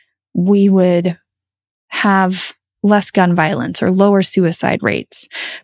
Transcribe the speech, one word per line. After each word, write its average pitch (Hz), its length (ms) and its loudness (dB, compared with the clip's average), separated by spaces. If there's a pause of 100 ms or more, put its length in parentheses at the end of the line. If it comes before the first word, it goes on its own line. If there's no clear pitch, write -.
(340)
we 196 340 2
would 180 480 2 (720)
have 190 680 -2 (280)
less 208 300 0
gun 180 240 2
violence 156 440 -2
or 185 120 0
lower 196 300 4
suicide - 600 -2
rates. - 460 -6 (360)